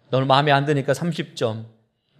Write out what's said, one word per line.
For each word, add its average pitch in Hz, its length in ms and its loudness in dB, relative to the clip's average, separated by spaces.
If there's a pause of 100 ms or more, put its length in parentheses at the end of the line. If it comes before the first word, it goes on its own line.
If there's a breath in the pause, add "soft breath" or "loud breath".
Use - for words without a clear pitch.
(100)
너는 131 160 0
마음에 143 260 4
안 139 120 2
드니까 143 300 0
삼십 160 420 -6
점, 110 300 -4 (540)